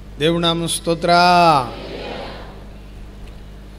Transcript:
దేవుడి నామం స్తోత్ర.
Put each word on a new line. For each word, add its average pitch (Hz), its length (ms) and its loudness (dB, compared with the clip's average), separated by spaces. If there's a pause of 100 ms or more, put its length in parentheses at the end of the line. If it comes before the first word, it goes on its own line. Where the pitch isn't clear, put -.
(200)
దేవుడి 170 220 2
నామం 170 260 0
స్తోత్ర. 170 440 -2 (2750)